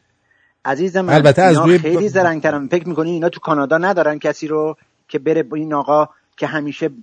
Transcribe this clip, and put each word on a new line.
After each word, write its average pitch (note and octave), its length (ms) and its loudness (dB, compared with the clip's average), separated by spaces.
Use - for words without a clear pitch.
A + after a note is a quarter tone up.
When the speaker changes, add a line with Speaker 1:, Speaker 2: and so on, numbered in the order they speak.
Speaker 1:
عزیز E3 320 -4
من، F3+ 160 0
Speaker 2:
البته D3 280 6
از F3+ 160 6
Speaker 1:
اینا D#3+ 80 2
Speaker 2:
روی F3 120 6
Speaker 1:
خیلی E3+ 280 0
Speaker 2:
ب- - 20 0
Speaker 1:
زرنگ‌ترن. D#3 600 0
فکر E3+ 220 -2
می‌کنی D#3+ 220 -2
اینا E3+ 180 -2
تو E3 100 -6
کانادا D3+ 380 0
ندارن E3 420 0
کسی D3+ 280 -4
رو D3+ 280 -4
که D3+ 120 -6
بره D#3 240 0
با C#3+ 140 -10
این D#3 160 -6
آقا D3 360 0
که D3 100 -4
همیشه D3+ 420 -6